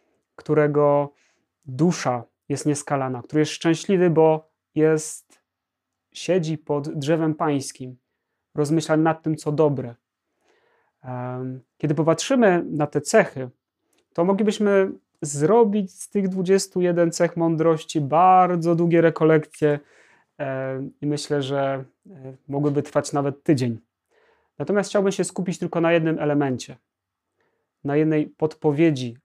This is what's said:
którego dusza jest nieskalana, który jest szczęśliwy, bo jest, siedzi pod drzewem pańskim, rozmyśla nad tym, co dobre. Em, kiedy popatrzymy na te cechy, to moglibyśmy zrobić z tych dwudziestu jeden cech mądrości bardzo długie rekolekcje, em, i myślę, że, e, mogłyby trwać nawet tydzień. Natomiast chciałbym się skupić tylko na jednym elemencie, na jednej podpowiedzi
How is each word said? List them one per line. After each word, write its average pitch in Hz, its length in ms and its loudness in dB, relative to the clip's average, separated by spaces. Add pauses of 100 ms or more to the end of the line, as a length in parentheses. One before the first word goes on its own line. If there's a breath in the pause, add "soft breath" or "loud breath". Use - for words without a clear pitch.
(360)
którego 147 800 2 (520)
dusza 131 580 -2 (260)
jest 139 160 -6
nieskalana, 135 560 -4
który 151 180 -2
jest 151 120 0
szczęśliwy, 175 580 2
bo 160 400 4 (260)
jest, 156 640 -2 (720)
siedzi 160 460 -2
pod 143 320 -6
drzewem 160 460 -2
pańskim, 135 600 -6 (580)
rozmyśla 156 420 0
nad 160 260 0
tym, 156 120 -2
co 151 160 -6
dobre. 139 440 0 (1080)
Em, 127 580 -10 (160)
kiedy 151 180 -2
popatrzymy 175 720 2
na 147 180 -2
te 156 140 -2
cechy, 143 480 0 (640)
to 170 120 0
moglibyśmy 196 640 2 (300)
zrobić 190 800 0
z - 80 -18
tych 196 180 -2
dwudziestu 185 540 0
jeden 175 300 2
cech 170 260 -2
mądrości 160 640 0
bardzo 175 760 4
długie 170 260 2
rekolekcje, 156 800 2 (580 soft breath)
em, 135 540 -8 (100)
i 147 60 -4
myślę, 147 340 -2
że, 135 440 -4 (240)
e, 135 280 -20 (100)
mogłyby 143 360 -2
trwać 147 300 -4
nawet 139 300 -2
tydzień. 123 360 0 (800)
Natomiast 190 320 -2
chciałbym 196 220 0
się 190 120 -4
skupić 180 340 -6
tylko 170 240 -4
na 165 120 2
jednym 165 260 0
elemencie, 143 580 -2 (1080)
na 143 120 -4
jednej 156 320 0
podpowiedzi 143 960 -2